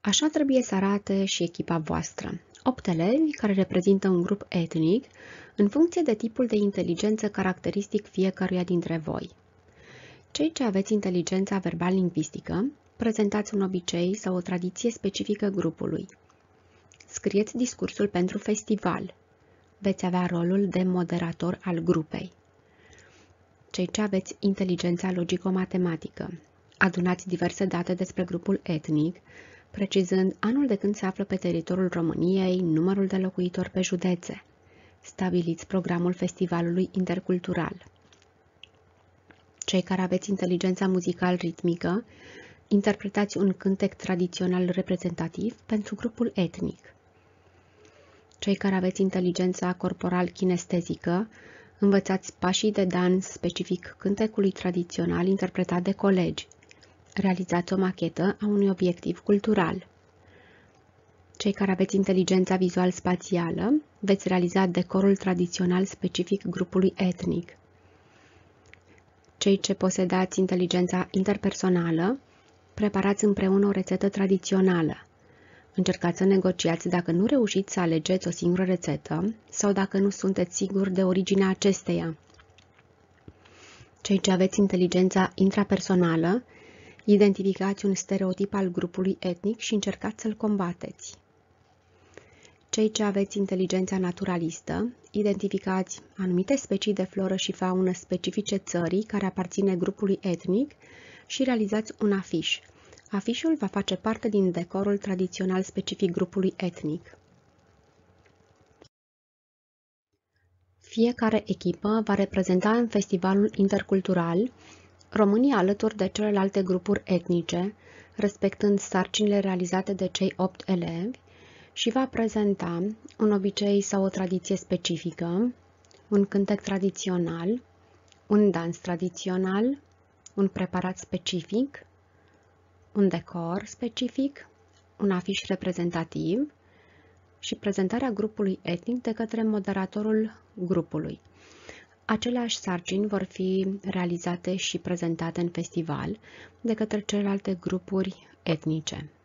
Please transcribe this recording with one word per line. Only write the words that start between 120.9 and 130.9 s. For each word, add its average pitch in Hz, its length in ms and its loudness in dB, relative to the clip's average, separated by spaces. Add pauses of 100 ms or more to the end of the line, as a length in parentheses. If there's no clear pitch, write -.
și - 180 -2
va 262 160 0
prezenta 202 760 0 (360)
un 214 140 4
obicei 202 480 2
sau 196 240 0
o 190 40 2
tradiție 185 480 -2
specifică, 180 1000 -2 (540)
un 202 160 4
cântec 202 360 0
tradițional, 185 1000 -2 (640)
un 208 240 6
dans 170 280 -4
tradițional, 185 1000 -2 (560)
un 196 140 2
preparat 185 500 -4